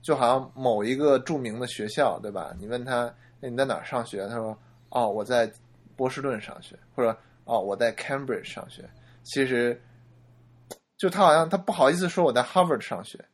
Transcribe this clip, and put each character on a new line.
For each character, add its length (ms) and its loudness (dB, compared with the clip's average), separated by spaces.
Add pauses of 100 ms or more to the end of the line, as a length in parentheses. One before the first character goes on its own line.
就 120 0
好 120 2
像 280 2
某 300 0
一 100 0
个 260 4
著 180 -4
名 200 -6
的 80 -6
学 220 -8
校， 320 0
对 100 -10
吧？ 280 -10
你 80 -14
问 180 -6
他 220 -2 (340)
，“哎， 80 -10
你 80 -6
在 80 2
哪 120 -2
儿 80 -10
上 200 -4
学？” 240 -8
他 80 -8
说 180 -6 (360)
，“哦， 180 0
我 160 -4
在 260 2 (460)
波 120 0
士 120 -6
顿 200 -4
上 220 -16
学。” 160 -20 (160)
或 80 -2
者 120 2 (300)
，“哦， 160 0
我 160 -2
在 200 0
Cambridge 480 -6
上 260 -14
学。” 180 -20 (340)
其 240 0
实， 320 2 (1160)
就 140 0
他 100 -2
好 140 10
像 140 4
他 100 0
不 140 -4
好 180 6
意 40 0
思 140 -2
说 160 2
我 80 4
在 100 4
Harvard 380 2
上 240 -10
学 180 -18 (120)